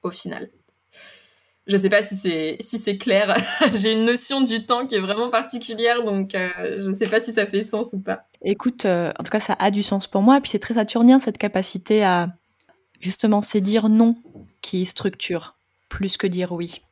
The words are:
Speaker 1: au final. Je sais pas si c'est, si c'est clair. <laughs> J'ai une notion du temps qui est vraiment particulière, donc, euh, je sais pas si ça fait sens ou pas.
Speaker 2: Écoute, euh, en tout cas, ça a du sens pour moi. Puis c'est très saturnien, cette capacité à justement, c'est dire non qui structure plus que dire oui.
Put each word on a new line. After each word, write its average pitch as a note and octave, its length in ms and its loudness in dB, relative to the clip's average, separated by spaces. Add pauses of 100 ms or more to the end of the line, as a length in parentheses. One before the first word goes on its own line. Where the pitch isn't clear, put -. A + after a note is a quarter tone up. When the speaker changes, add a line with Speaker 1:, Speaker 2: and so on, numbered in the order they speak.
Speaker 1:
au F3+ 80 -4
final. - 360 -10 (1160)
Je G3 120 2
sais F#3+ 100 2
pas G#3 140 4
si G#3 120 -6
c'est, D#3+ 460 -4
si - 180 -6
c'est G#3 200 -4
clair. G3 360 2 (220)
<laughs> C4+ 160 2
J'ai A3 220 2
une A3 100 2
notion A#3+ 380 0
du A3+ 240 -2
temps B3 200 0
qui A#3+ 100 -4
est G3 40 2
vraiment G#3 300 -2
particulière, A#3 760 -2
donc, G3 300 -2
euh, F#3 160 -2 (280)
je G3 140 -4
sais F#3+ 140 -2
pas G#3+ 160 0
si A3+ 100 -8
ça G#3 140 0
fait G3+ 160 -2
sens A3 320 -6
ou G3 80 -6
pas. - 240 -8 (160)
Speaker 2:
Écoute, A3 420 -2
euh, F3 340 0
en - 60 -8
tout - 60 -10
cas, G#3+ 100 0
ça G3 180 -2
a G3+ 120 2
du G3+ 120 0
sens G3 240 -2
pour - 140 0
moi. C4+ 220 6
Puis - 80 -6
c'est G#3+ 80 -2
très - 160 -4
saturnien, A#3 460 6
cette G#3+ 180 -4
capacité G#3 680 0
à F3 240 2 (720)
justement, G#3 400 2
c'est G#3 220 0
dire G#3+ 260 2
non A3+ 260 6 (460)
qui F#3 240 -2
structure - 720 -6 (320)
plus - 300 -6
que - 80 -4
dire F3+ 260 -4
oui. E3+ 400 -8